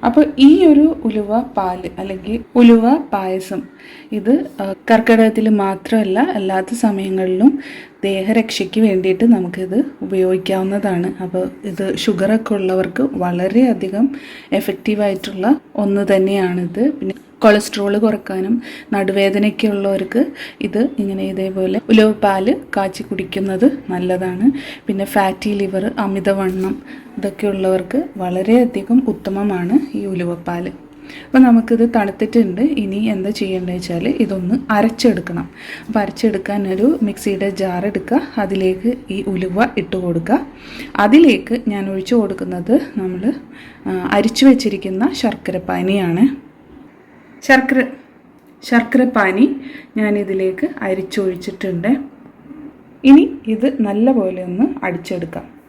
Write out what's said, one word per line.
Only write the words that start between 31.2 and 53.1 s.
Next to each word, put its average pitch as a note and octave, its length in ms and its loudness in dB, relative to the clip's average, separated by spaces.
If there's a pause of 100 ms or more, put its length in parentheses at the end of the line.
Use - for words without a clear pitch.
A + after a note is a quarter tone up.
അപ്പോൾ C4 140 2
നമുക്കിത് A#3 560 6
തണുത്തിട്ടുണ്ട്. G#3 680 0
ഇനി A3 340 -2
എന്താ G3+ 340 -2
ചെയ്യേണ്ടത് F#3+ 460 -4
വെച്ചാൽ F3+ 320 -6
ഇതൊന്ന് G3 480 0 (160)
അരച്ചെടുക്കണം. G#3 760 0 (380)
അപ്പോൾ A3 120 -2
അരച്ചെടുക്കാൻ G3+ 760 -2
ഒരു A#3 300 2
മിക്സിയുടെ G3 460 -2
ജാർ F#3+ 360 -4
എടുക്കുക, G#3 360 -2 (160)
അതിലേക്ക് F#3+ 560 -2 (160)
ഈ G3 180 -6
ഉലുവ F#3 400 -2 (100)
ഇട്ട് F3 180 -6
കൊടുക്കുക, F3 500 -2 (500)
അതിലേക്ക് A#3+ 720 4
ഞാൻ G3 220 -4
ഒഴിച്ചു F#3+ 260 -2
കൊടുക്കുന്നത് F#3 640 0 (180)
നമ്മൾ, F#3 360 -4 (540)
ആ, F#3 240 -4
അരിച്ചു G#3+ 340 2
വെച്ചിരിക്കുന്ന G#3 680 2
ശർക്കര G3 440 -4
പാനിയാണ്. F#3 880 0 (1040)
ശർക്കര, C4 360 2 (800)
ശർക്കര A#3+ 460 2
പാനി G#3 460 2 (420)
ഞാനിതിലേക്ക് F#3+ 680 -2 (140)
അരിച്ചൊഴിച്ചിട്ടുണ്ട്. F#3+ 1160 -2 (1040)
ഇനി C#4 260 8 (180)